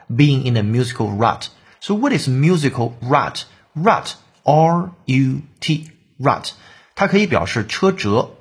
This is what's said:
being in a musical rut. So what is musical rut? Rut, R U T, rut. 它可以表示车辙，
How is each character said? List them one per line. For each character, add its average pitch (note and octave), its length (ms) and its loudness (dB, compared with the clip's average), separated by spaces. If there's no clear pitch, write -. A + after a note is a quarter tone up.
being B2+ 420 2
in A#2+ 60 2
a A2 60 2
musical A2+ 520 -2
rut. G#2+ 340 0
So - 140 -2
what B3+ 200 0
is D#3 120 -2
musical C3+ 760 0
rut? B2 400 -2
Rut, F3 380 0
R E3 480 2
U C3+ 380 0
T, - 300 -4
rut. B2+ 340 -2
它 G3 100 0
可 F#3+ 120 2
以 G#3 80 2
表 G2+ 180 0
示 G#2+ 220 -4
车 - 260 0
辙， A2 380 -2